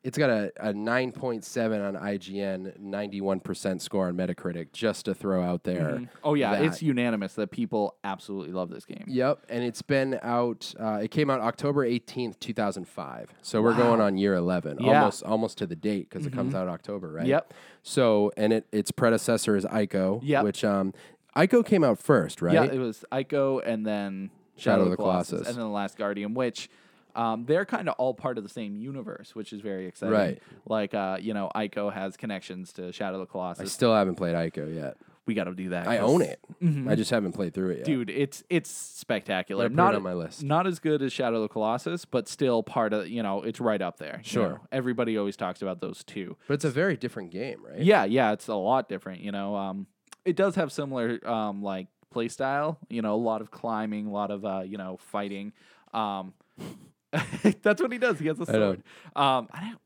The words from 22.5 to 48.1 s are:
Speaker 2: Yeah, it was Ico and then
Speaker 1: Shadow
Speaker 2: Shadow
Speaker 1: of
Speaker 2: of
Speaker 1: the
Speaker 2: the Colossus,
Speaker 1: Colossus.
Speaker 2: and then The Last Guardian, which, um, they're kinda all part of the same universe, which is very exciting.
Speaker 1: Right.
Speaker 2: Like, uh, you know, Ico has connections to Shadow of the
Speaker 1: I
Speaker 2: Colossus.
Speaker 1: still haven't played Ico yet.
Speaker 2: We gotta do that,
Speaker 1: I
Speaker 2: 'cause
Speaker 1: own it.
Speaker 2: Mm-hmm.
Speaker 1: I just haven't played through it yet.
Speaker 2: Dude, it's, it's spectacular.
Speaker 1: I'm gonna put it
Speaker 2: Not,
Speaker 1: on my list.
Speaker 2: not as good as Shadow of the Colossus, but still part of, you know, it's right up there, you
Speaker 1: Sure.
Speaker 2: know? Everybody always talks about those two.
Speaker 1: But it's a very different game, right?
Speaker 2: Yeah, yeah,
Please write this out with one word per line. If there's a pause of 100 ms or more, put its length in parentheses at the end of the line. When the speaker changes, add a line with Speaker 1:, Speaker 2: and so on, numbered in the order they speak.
Speaker 2:
Yeah,
it
was
Ico
and
then (260)
Speaker 1:
Shadow
Speaker 2:
Shadow
Speaker 1:
of
Speaker 2:
of
Speaker 1:
the
Speaker 2:
the
Colossus,
Speaker 1:
Colossus.
Speaker 2:
and
then
The
Last
Guardian,
which, (460)
um,
they're
kinda
all
part
of
the
same
universe,
which
is
very
exciting.
Speaker 1:
Right. (240)
Speaker 2:
Like,
uh,
you
know,
Ico
has
connections
to
Shadow
of
the
Speaker 1:
I
Speaker 2:
Colossus.
Speaker 1:
still
haven't
played
Ico
yet. (280)
Speaker 2:
We
gotta
do
that,
Speaker 1:
I
Speaker 2:
'cause
Speaker 1:
own
it. (220)
Speaker 2:
Mm-hmm.
Speaker 1:
I
just
haven't
played
through
it
yet.
Speaker 2:
Dude,
it's,
it's
spectacular.
Speaker 1:
I'm
gonna
put
it
Speaker 2:
Not,
Speaker 1:
on
my
list.
Speaker 2:
not
as
good
as
Shadow
of
the
Colossus,
but
still
part
of,
you
know,
it's
right
up
there,
you
Speaker 1:
Sure.
Speaker 2:
know? (120)
Everybody
always
talks
about
those
two. (120)
Speaker 1:
But
it's
a
very
different
game,
right?
Speaker 2:
Yeah,
yeah,